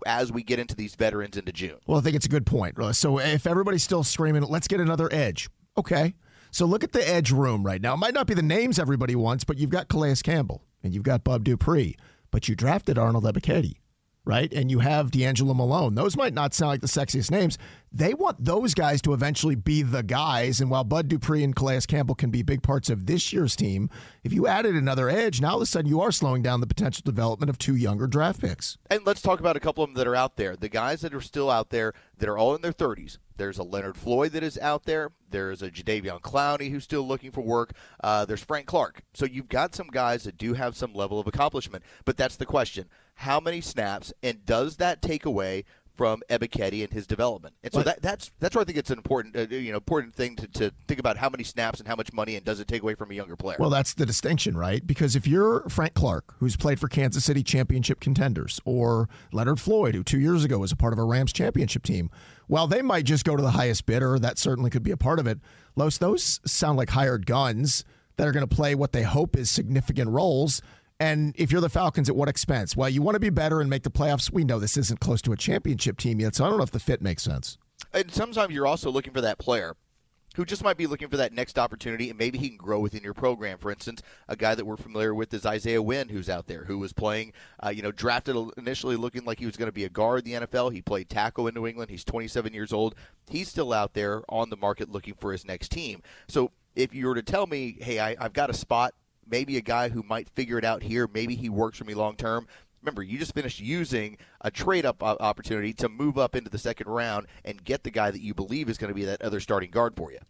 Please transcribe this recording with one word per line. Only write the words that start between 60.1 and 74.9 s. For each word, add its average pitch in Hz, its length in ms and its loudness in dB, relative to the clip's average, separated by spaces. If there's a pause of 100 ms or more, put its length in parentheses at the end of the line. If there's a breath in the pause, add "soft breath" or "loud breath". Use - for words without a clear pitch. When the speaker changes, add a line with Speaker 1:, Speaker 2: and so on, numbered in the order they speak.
Speaker 2:
years 160 240 4
ago 123 140 2
was 95 140 -2
a - 40 -2
part 117 160 4
of 107 60 0
a 113 60 0
Rams 127 280 2
championship - 500 0
team, - 280 0 (380 loud breath)
well, 160 200 4
they 226 140 2
might 185 240 2
just 147 180 4
go 156 100 2
to 143 80 2
the 127 100 4
highest 120 340 2
bidder. 127 320 2
That 120 200 0
certainly 123 320 0
could 120 140 0
be 202 80 0
a 165 60 -2
part 151 200 2
of 131 80 2
it. 110 140 -2 (340 loud breath)
Los, 147 220 2
those 208 480 2
sound 147 320 2
like 127 140 0
hired 127 360 2
guns 127 580 2 (340 soft breath)
that 151 100 2
are 143 40 2
gonna 139 140 2
play 147 280 2
what 139 180 0
they 120 100 2
hope 139 320 2
is 123 140 0
significant 127 640 0
roles. 143 500 2 (400 loud breath)
And 151 360 2
if 160 140 2
you're 175 100 4
the 165 80 4
Falcons, 156 400 2
at 123 80 2
what 143 120 4
expense? 123 480 0
Well, 131 120 2
you 135 140 2
wanna 208 160 2
be 208 120 2
better 156 300 2
and 143 80 2
make 135 140 0
the - 80 -4
playoffs. 143 420 2
We 170 120 2
know 120 160 2
this 107 160 0
isn't 113 240 0